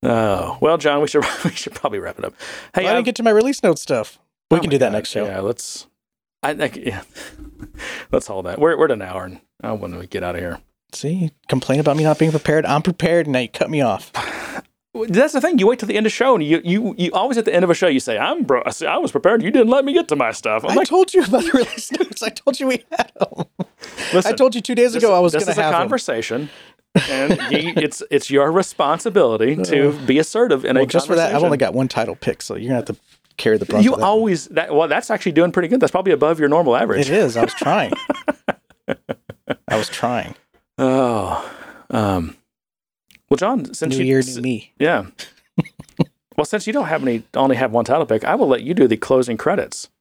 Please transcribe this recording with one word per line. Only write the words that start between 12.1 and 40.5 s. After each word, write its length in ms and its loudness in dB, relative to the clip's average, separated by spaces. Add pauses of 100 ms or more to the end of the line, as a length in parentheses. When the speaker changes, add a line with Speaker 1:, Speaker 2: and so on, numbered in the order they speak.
Speaker 2:
being 120 2
prepared. 340 0
I'm 180 0
prepared, 420 0
and 80 -4
now 60 0
you 80 -4
cut 240 -4
me 100 0
off. 320 -2
Speaker 1:
<sighs> 480 -10 (480)
That's 240 2
the 80 0
thing. 160 2
You 100 4
wait 120 2
till 80 -8
the 100 -2
end 80 0
of 60 2
the 40 -8
show, 200 4
and 80 0
you, 200 2
you, 340 0
you 160 -2
always 240 0
at 80 0
the 100 0
end 80 6
of 80 2
a 20 6
show, 140 2
you 120 2
say, 200 -4
"I'm 240 -2
bro-, 220 2
I 40 -2
say, 160 -8
I 120 0
was 140 -2
prepared. 300 4
You 80 -2
didn't 200 4
let 160 4
me 80 -2
get 160 2
to 60 2
my 160 0
stuff." 320 -2
I'm 80 -2
Speaker 2:
I 40 2
Speaker 1:
like, 120 2
Speaker 2:
told 260 2
you 100 4
about 200 2
the 80 -4
<laughs> 20 -6
release 400 -2
notes. 280 -4
I 80 -4
told 300 -4
you 80 -2
we 240 -2
had 280 -4
'em. 260 -4 (680)
Speaker 1:
Listen, 200 2
Speaker 2:
I 20 -2
told 180 4
you 80 -4
two 140 -4
days 180 4
Speaker 1:
this 100 0
Speaker 2:
ago 100 6
Speaker 1:
is, 40 6
Speaker 2:
I 20 6
was 140 4
Speaker 1:
this 120 2
Speaker 2:
gonna 80 -2
Speaker 1:
is 40 -2
a 60 2
Speaker 2:
have 100 2
'em. 80 2
Speaker 1:
conversation, 680 -4 (600)
and 220 0
Speaker 2:
<laughs> 200 -2
Speaker 1:
you, 260 -2
it's, 340 -4
it's 180 0
your 220 4
responsibility 1040 2
to 340 2
Speaker 2:
Uh, 160 -6
Speaker 1:
be 140 4
assertive 440 0
in 120 0
Speaker 2:
well, 80 4
Speaker 1:
a 40 0
Speaker 2:
just 200 0
for 80 2
that, 200 2
I've 80 2
only 140 2
Speaker 1:
conversation. 20 -2
Speaker 2:
got 140 0
one 140 0
title 280 -4
pick, 260 -6
so 140 -10
you're 140 -8
gonna 60 0
have 100 -2
to 100 -8 (400)
carry 220 2
the 80 -2
brunt 180 4
Speaker 1:
You 120 6
Speaker 2:
of 40 -6
that. 60 0
Speaker 1:
always, 440 0
that, 240 -2
well, 140 4
that's 240 -2
actually 220 -2
doing 180 4
pretty 160 0
good. 140 2
That's 100 2
probably 220 2
above 260 2
your 80 2
normal 300 4
average. 320 0
Speaker 2:
It 40 0
is. 220 2
I 80 2
was 100 -2
trying. 380 0 (960)
Speaker 1:
<laughs> 0 - (800)
Speaker 2:
I 100 -2
was 120 -4
trying. 460 -6 (420)